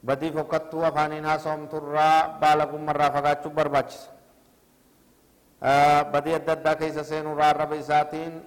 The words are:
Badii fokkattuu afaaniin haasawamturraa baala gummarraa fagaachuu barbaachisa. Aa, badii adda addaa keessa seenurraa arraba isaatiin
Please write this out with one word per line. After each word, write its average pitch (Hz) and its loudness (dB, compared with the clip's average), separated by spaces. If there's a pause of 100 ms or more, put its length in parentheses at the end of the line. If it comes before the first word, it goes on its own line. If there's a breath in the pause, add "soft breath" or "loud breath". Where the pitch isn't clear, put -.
Badii 139 -4
fokkattuu 156 -4
afaaniin 151 -2
haasawamturraa 156 0
baala 151 4
gummarraa 147 0
fagaachuu 147 -2
barbaachisa. 143 -2 (1500)
Aa, 143 4
badii 147 -2
adda 160 -2
addaa 156 0
keessa 156 -4
seenurraa 151 0
arraba 151 0
isaatiin 151 -2